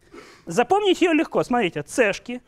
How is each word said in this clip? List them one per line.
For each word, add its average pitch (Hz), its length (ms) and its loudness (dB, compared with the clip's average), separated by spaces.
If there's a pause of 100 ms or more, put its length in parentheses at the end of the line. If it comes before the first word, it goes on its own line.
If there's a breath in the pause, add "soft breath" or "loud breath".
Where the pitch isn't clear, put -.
(480 loud breath)
Запомнить 349 540 2
ее 339 120 2
легко. 294 300 0
Смотрите, 175 400 -2
цешки — 240 640 -2